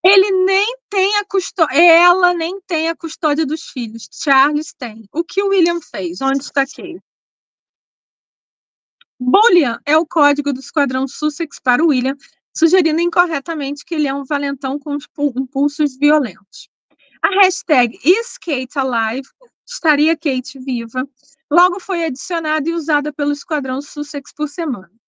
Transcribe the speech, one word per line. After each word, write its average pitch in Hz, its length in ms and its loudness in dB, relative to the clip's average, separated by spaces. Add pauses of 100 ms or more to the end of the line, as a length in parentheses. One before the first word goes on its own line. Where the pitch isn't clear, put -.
Ele 392 280 6 (140)
nem 403 320 0 (120)
tem 403 280 0
a 415 80 -4
custó-, - 460 -2
ela 349 640 4
nem 349 340 -6
tem 320 220 -2
a 330 60 -4
custódia 302 500 -2
dos 285 180 -6
filhos. 226 480 -10
Charles 294 640 0
tem. 226 380 -12
O 339 120 -2
que - 180 -2
o 403 80 0
William 349 320 2
fez? - 400 -8
Onde 269 180 0
está - 220 -4
Kate? 196 400 -8 (2250)
Bullion 320 680 4
é 294 120 2
o 320 80 2
código 285 480 2
do 254 60 -6
Esquadrão 262 480 -2
Sussex 302 520 -6
para 254 240 2
o 339 40 4
William, 262 280 0 (400)
sugerindo 320 460 2
incorretamente 330 840 -2
que 330 100 -6
ele 302 120 0
é 277 60 -2
um 277 120 -6
valentão 277 520 -4
com 285 180 -6
impu-, 285 420 -4
impulsos 277 600 -2
violentos. 285 720 -2 (520)
A - 80 0 (120)
hashtag 277 640 2
IsKateAlive, 262 1200 -2 (380)
estaria 311 500 0
Kate 262 440 -4
viva, 254 480 -4 (420)
logo 349 300 2
foi 339 260 -4
adicionada 311 640 -4
e 330 40 -4
usada 294 380 -2
pelo 294 200 -2
Esquadrão 277 500 -4
Sussex 294 520 -10
por 294 140 -4
semana. 285 440 -6 (160)